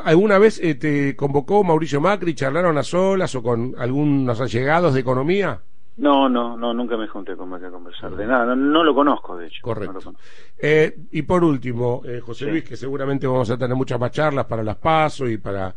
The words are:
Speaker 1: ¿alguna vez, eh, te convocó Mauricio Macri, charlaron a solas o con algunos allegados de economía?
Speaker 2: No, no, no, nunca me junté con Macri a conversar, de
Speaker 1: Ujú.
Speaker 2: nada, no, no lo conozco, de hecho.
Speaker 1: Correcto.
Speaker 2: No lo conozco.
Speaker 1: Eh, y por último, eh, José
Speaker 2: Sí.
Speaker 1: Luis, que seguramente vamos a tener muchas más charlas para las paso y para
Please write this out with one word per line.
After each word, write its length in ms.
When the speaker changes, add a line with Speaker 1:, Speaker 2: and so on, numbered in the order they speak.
Speaker 1:
¿alguna 340
vez, 240
eh, 120
te 420
convocó 480
Mauricio 380
Macri, 320
charlaron 420
a 60
solas 520
o 80
con 360
algunos 640
allegados 500
de 80
economía? 600
Speaker 2:
No, 340
no, 260
no, 160
nunca 240
me 120
junté 280
con 140
Macri 160
a 40
conversar, 420
de 100
Speaker 1:
Ujú. 100
Speaker 2:
nada, 140
no, 100
no 280
lo 100
conozco, 420
de 120
hecho. 120
Speaker 1:
Correcto. 320
Speaker 2:
No 60
lo 60
conozco. 200
Speaker 1:
Eh, 380
y 100
por 220
último, 600
eh, 140
José 260
Speaker 2:
Sí. 60
Speaker 1:
Luis, 120
que 120
seguramente 500
vamos 240
a 80
tener 180
muchas 240
más 100
charlas 360
para 160
las 140
paso 520
y 80
para 400